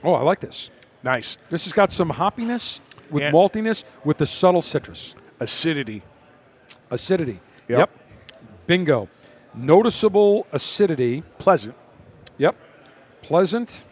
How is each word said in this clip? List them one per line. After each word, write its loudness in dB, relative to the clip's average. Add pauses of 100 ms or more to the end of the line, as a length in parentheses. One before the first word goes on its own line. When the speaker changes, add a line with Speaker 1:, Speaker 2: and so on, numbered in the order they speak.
Speaker 1:
Oh, 2
I 0
like 0
this. -12 (340)
Speaker 2:
Nice. -2 (100)
Speaker 1:
This -4
has -6
got 4
some 0
hoppiness -4 (300)
with -2
Speaker 2:
And 0
Speaker 1:
maltiness 2 (200)
with 0
the 0
subtle 4
citrus. -8 (240)
Speaker 2:
Acidity. 0 (880)
Speaker 1:
Acidity. -4 (280)
Speaker 2:
Yep. 0
Speaker 1:
Yep. 0 (760)
Bingo. 0 (460)
Noticeable 2
acidity. -2 (160)
Speaker 2:
Pleasant. 0 (600)
Speaker 1:
Yep. 0 (680)
Pleasant. -2